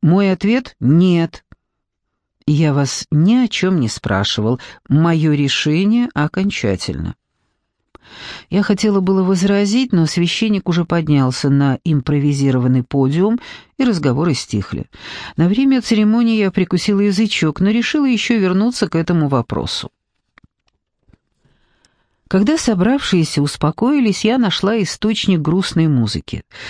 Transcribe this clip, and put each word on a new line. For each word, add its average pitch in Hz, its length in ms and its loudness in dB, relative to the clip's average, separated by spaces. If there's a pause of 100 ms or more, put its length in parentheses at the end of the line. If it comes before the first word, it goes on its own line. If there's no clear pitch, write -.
мой 190 300 4
ответ — 226 480 -2
нет". 165 640 2 (1080)
"Я 151 220 2
вас 135 380 -2
ни 175 240 4
о 254 120 2
чём 185 320 0
не 117 80 0
спрашивал. 107 720 -2 (280)
Моё 160 460 2
решение 175 840 0
окончательно". 147 960 -4 (1400)
Я 202 140 0
хотела 202 380 0
было 190 200 2
возразить, 202 720 0
но 165 140 4
священник 185 600 -2
уже 175 160 0
поднялся 147 680 0
на 139 320 2
импровизированный 139 1000 0
подиум, 156 580 0 (380)
и 269 60 0
разговоры 156 500 0
стихли. - 540 -6 (500)
На 165 100 2
время 262 360 2
церемонии 220 560 2
я 196 100 2
прикусила 190 520 0
язычок, 202 580 0
но 196 100 2
решила 240 360 0
ещё 233 340 0
вернуться 196 480 0
к - 80 -8
этому 165 320 0
вопросу. - 640 -4 (2250)
Когда 214 300 0
собравшиеся 185 840 0
успокоились, 220 800 0
я 247 140 2
нашла 214 420 0
источник 196 580 -2
грустной 165 480 0
музыки. 113 560 -2 (260)